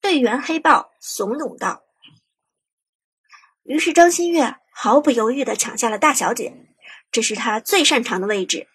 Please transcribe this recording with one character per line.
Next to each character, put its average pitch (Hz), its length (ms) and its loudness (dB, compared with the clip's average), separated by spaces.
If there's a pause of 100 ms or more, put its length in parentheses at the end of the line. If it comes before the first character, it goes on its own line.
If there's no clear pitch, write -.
队 359 200 0
员 240 200 0
黑 320 200 -4
豹 302 400 2
怂 - 300 -6
恿 285 280 -8
道。 - 240 -6 (1800)
于 285 160 -2
是 320 140 0
张 349 180 8
馨 349 200 -2
月 311 260 0 (140)
毫 262 300 2
不 294 100 0
犹 226 200 2
豫 269 140 -4
地 220 120 -6
抢 - 200 -6
下 233 120 -2
了 214 100 -4
大 294 140 2
小 196 220 -2
姐， - 200 -10 (560)
这 226 120 -2
是 220 120 -4
她 220 240 -4
最 359 240 0
擅 285 220 2
长 214 160 -4
的 196 60 -4
位 202 180 -2
置。 - 300 -8